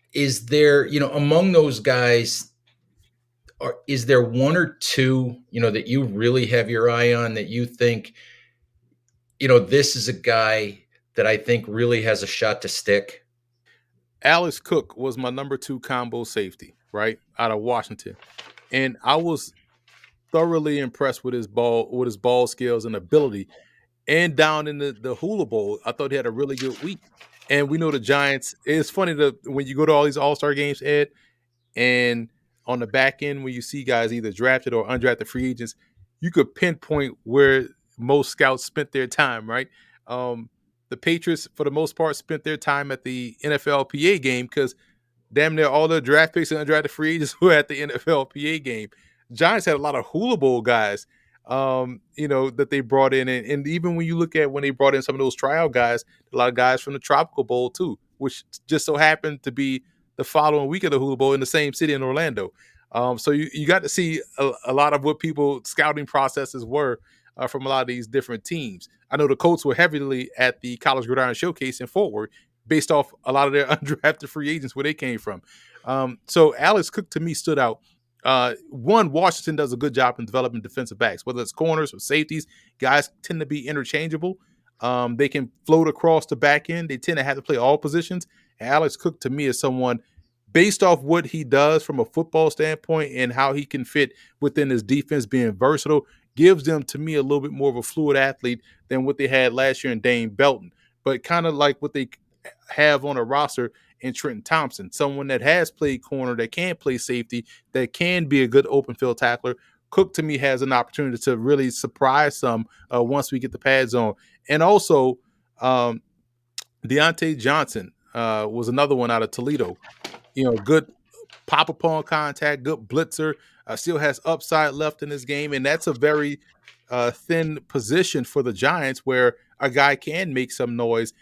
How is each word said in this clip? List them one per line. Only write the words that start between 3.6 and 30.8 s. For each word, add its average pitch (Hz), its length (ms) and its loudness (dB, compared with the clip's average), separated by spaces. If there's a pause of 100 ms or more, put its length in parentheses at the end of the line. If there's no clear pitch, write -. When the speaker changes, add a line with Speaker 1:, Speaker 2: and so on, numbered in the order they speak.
Speaker 1:
are, 165 160 -6 (100)
is 131 160 -2
there 127 180 6
one 131 360 2
or - 220 0
two, 131 580 0 (120)
you 117 120 -4
know, 113 80 4
that 104 160 -4
you 135 180 0
really 117 440 0
have 117 200 2
your 117 220 2
eye 120 240 2
on 117 180 -2
that 107 140 -6
you 120 180 -4
think, 117 480 -2 (1300)
you 135 80 0
know, 123 100 8
this 135 380 2
is 110 100 -6
a 123 60 -4
guy 110 680 -2 (320)
that 104 120 2
I 110 120 2
think 120 280 -2
really 113 360 0
has 107 200 0
a 98 40 -6
shot 107 340 -2
to 101 80 -8
stick? - 580 -2 (960)
Speaker 2:
Alex 170 380 2
Cook - 380 -4
was 127 180 -6
my 127 140 -4
number 135 260 -8
two 127 240 -10
combo 120 440 -6
safety, - 500 -8 (180)
right, 110 260 -2 (200)
out 117 140 0
of 107 80 -2
Washington. 110 560 -6 (540)
And 131 320 -2
I 135 140 2
was 165 380 -4 (760)
thoroughly 160 480 0
impressed 131 460 -4
with 123 100 -4
his 117 120 -6
ball, 117 460 0
with 123 140 -2
his 110 100 -6
ball 123 300 2
skills 117 400 -4
and 110 100 -6
ability. 104 500 0 (640)
And 160 260 2
down 151 320 2
in 147 120 -8
the, 143 200 -6
the 120 160 -6
Hula 190 300 -4
Bowl, 104 400 -4
I 113 80 -6
thought 139 180 -4
he 139 60 -4
had 131 80 -2
a 120 60 -2
really 135 260 -4
good 127 260 -8
week. 180 180 -10 (500)
And 143 180 4
we 151 80 -2
know 160 140 0
the 143 100 0
Giants, 139 540 0 (100)
it's 151 240 0
funny 185 240 -2
that 143 320 2
when 139 220 -6
you 131 80 -12
go 151 100 2
to 156 80 4
all 147 120 6
these 143 120 0
All-Star 143 380 0
games, 143 260 -4